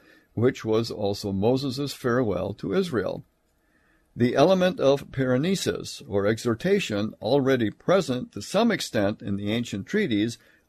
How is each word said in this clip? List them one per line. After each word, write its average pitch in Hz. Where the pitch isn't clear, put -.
which 123
was 113
also 101
Moses' 131
farewell 104
to -
Israel. 165
The 120
element 180
of 139
parenesis, 135
or 101
exhortation, 113
already 127
present 135
to 101
some 220
extent 107
in 104
the 101
ancient 113
treaties, 117